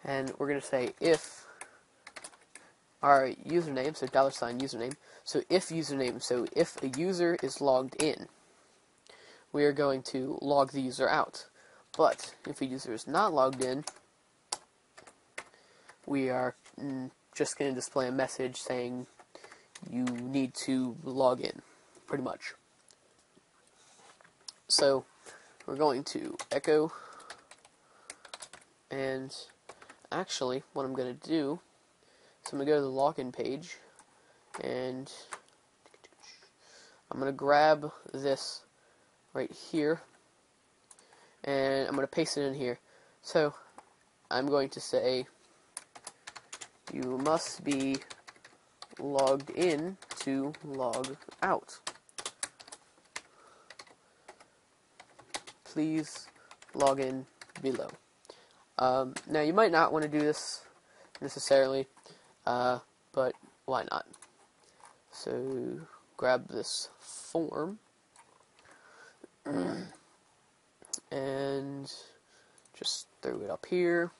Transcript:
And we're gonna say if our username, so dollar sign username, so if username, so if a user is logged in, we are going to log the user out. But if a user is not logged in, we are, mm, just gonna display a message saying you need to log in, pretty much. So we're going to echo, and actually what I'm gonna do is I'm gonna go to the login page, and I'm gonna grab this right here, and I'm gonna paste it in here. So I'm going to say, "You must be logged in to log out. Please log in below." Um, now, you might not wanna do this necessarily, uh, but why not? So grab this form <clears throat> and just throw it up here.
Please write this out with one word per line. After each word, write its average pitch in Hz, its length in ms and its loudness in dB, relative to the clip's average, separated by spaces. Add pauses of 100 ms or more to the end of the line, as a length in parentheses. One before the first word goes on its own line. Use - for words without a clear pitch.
And 135 360 -2
we're 139 100 -2
gonna 143 140 0
say 127 360 0
if - 480 2 (1600)
our 139 260 8
username, 147 680 -2
so 131 120 -4
dollar 135 240 4
sign 123 280 -4
username, 131 380 -4 (260)
so - 280 -2
if 185 180 4
username, 139 540 -2
so 123 300 0
if - 300 0
a 135 60 -2
user 175 540 2
is 135 180 -4
logged 131 420 2
in, - 240 0 (1300)
we 147 120 4
are 147 80 6
going 139 300 0
to 131 400 -4
log 139 300 4
the 139 80 -4
user 131 280 0
out. - 380 0 (500)
But - 380 4 (120)
if - 140 -8
a 135 60 -2
user 131 260 -6
is 110 140 -8
not 180 260 2
logged 135 300 2
in, 131 220 -2 (2250)
we 135 240 0
are, 127 260 0 (260)
mm, 131 300 -6 (240)
just - 240 -2
gonna 139 140 0
display 127 360 -2
a 127 40 -2
message 131 440 -2
saying 127 500 -4 (840)
you 127 140 0
need 123 500 -2
to 127 480 0
log 131 380 4
in, - 220 -6 (440)
pretty 139 160 -2
much. - 320 -8 (2250)
So 135 360 6 (600)
we're 139 120 -4
going 143 280 4
to - 320 -6 (160)
echo, 151 400 4 (2000)
and 135 440 -4 (760)
actually 139 520 -2 (100)
what 139 100 -2
I'm 131 100 -4
gonna 127 200 -2
do 151 460 0 (840)
is - 80 -10
I'm 147 60 -4
gonna 139 120 0
go 151 60 8
to 143 60 4
the 135 60 0
login 131 440 0
page, 131 460 -6 (840)
and 127 480 -4 (2000)
I'm - 80 -6
gonna 135 140 -2
grab 147 580 6 (220)
this 135 480 -2 (720)
right 135 200 -4
here, 160 480 0 (1400)
and 135 440 2
I'm - 60 -2
gonna 139 120 0
paste 156 320 0
it 143 40 0
in 139 120 0
here. 123 240 -4 (420)
So 151 340 2 (760)
I'm 131 160 0
going 139 240 2
to 143 100 -10
say, 131 460 0 (1700)
"You 131 260 -4
must 156 460 0
be 135 320 0 (1040)
logged 139 520 2
in 170 480 0 (220)
to 135 340 -2 (100)
log 131 520 -4 (260)
out. - 380 -2 (3750)
Please 156 640 -2 (440)
log 139 280 4
in 131 260 -2 (340)
below." 131 300 -2 (880)
Um, 127 360 2 (120)
now, 156 160 2
you 151 100 4
might 202 200 6
not 165 200 8
wanna 151 160 0
do 151 120 2
this - 440 -2 (560)
necessarily, 135 640 4 (600)
uh, 123 340 2 (320)
but 127 220 0 (320)
why 127 240 0
not? - 160 -4 (1080)
So 123 680 -6 (360)
grab 127 320 2
this - 400 -6 (100)
form - 800 -6 (1700)
<clears throat> - 20 -8 (1600)
and 139 840 -4 (800)
just - 320 -6 (160)
throw - 180 -4
it 101 100 -8
up - 160 -6
here. 175 540 2